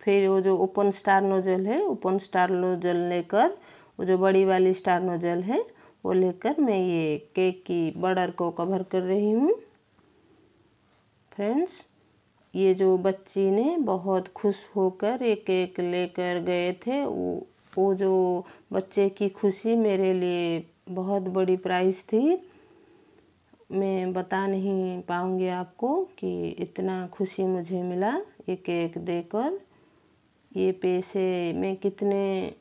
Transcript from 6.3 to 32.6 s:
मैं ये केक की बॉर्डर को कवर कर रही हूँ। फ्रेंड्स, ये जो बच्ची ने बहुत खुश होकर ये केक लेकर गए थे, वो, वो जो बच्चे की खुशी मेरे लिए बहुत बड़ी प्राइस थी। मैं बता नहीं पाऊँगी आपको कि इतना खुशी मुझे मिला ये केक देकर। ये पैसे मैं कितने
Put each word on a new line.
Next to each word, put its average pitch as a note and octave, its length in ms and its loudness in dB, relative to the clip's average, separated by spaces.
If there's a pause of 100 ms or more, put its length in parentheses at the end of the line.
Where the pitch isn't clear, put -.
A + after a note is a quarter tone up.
मैं A3+ 180 2
ये E3+ 380 0 (180)
केक F#3 280 0
की E3+ 300 -2
बॉर्डर F3+ 400 0
को F3 200 -2
कवर F#3 320 -2
कर F#3 180 -2
रही G3+ 280 2
हूँ। C#4 240 4 (1800)
फ्रेंड्स, B3 520 -4 (680)
ये F#3 200 4
जो F#3+ 240 4
बच्ची F#3+ 520 0
ने B3+ 280 2
बहुत F#3+ 520 0
खुश - 460 -4
होकर G3+ 460 0
ये A3+ 140 2
केक F#3 440 -2
लेकर F3+ 600 -2
गए F3+ 360 0
थे, C4 260 -4
वो, - 440 -4 (260)
वो G3 220 2
जो F#3 500 2 (280)
बच्चे G3 380 0
की G3 200 -2
खुशी G#3 460 0
मेरे F#3+ 380 2
लिए F3 500 -2 (260)
बहुत F#3 400 -2
बड़ी F#3 280 2
प्राइस F#3 460 0
थी। D4 340 2 (1300)
मैं F#3+ 420 -2
बता F#3 340 -4
नहीं F#3+ 560 -2
पाऊँगी F#3 480 -2
आपको A#3 520 -4 (160)
कि F3 320 -6
इतना F#3 580 -6
खुशी F#3+ 360 -4
मुझे F3+ 380 -2
मिला F3+ 340 -2 (320)
ये F3+ 80 -4
केक E3+ 440 -4
देकर। F#3 600 -4 (920)
ये F#3+ 220 0
पैसे F#3 800 -2
मैं F#3 240 -2
कितने G3 840 -2